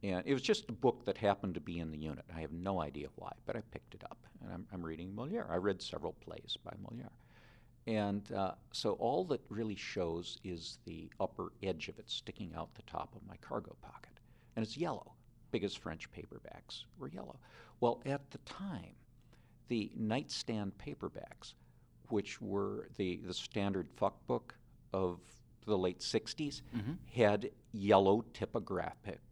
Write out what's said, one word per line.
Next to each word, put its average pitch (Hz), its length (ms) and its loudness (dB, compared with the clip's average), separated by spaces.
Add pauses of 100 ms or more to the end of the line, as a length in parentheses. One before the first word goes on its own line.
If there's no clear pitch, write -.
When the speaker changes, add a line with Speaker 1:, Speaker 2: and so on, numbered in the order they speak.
Speaker 1:
And 92 220 2
it 139 60 4
was 131 100 2
just - 260 4
a 120 40 -4
book 117 340 4
that 98 120 0
happened 98 360 4
to 82 60 -2
be 85 200 -4
in 80 100 -2
the 76 80 -6
unit. 76 260 -6 (120)
I 80 40 -6
have 76 120 -4
no 90 280 0
idea 71 360 -4
why, - 160 -8 (140)
but - 100 -2
I 110 60 -4 (100)
picked - 220 -12
it - 100 -16
up, - 140 -12 (260)
and 98 80 -8
I'm, 90 200 -8
I'm 90 120 -6
reading 82 260 -6
Molière. 135 400 -4
I - 60 2
read 190 260 2
several - 300 -4
plays - 500 -10
by - 100 -10 (120)
Molière. 113 260 -10 (760)
And, 104 440 2
uh, 98 200 2 (180)
so - 220 2
all 143 320 2
that 147 240 0
really 107 260 -2
shows 87 680 -2
is 87 400 -6
the 82 340 -10
upper 95 340 -2 (100)
edge 92 260 0
of - 100 -12
it - 120 -16
sticking - 440 -8
out 80 200 -6
the - 80 -18
top - 340 -6
of 98 100 -16
my 92 140 -12
cargo - 400 -6
pocket. - 320 -18 (420)
And 113 100 0
it's - 120 -8
yellow, 156 380 -2 (380)
because 101 220 0
French - 380 -6
paperbacks - 720 -12 (140)
were 135 100 -8
yellow. 165 320 -10 (400)
Well, 120 260 4
at 139 240 -2
the - 80 -14
time, 175 560 -8 (760)
the 110 280 2
nightstand 110 840 0
paperbacks, - 760 -10 (560)
which 101 320 0
were 101 540 0
the, 90 280 0
the 90 100 -4
standard 98 600 0
fuck - 180 4 (120)
book - 280 -2 (380)
of 90 260 2 (460)
the 107 140 4
late 90 240 2
sixties, - 600 0 (140)
Speaker 2:
Mm-hmm. 113 160 -2 (300)
Speaker 1:
had 104 280 8 (220)
yellow 101 520 10 (100)
typographic - 840 -2 (120)